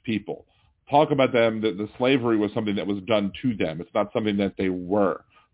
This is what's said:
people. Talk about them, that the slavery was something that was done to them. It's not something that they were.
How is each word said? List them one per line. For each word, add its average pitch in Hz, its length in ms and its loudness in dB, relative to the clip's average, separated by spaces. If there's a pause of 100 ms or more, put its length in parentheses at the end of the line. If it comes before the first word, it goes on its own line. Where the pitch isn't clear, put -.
people. 101 400 -6 (460)
Talk 147 220 4
about 131 200 2
them, 113 300 2
that 107 160 -2
the 107 180 -6
slavery 123 400 2
was 104 160 0
something 104 240 -2
that 90 100 -4
was 101 180 -2
done 101 360 0
to 123 140 -2
them. 85 260 -4
It's - 140 -10
not 104 180 -2
something 107 240 -2
that 98 220 -2
they 95 100 0
were. 92 560 0 (300)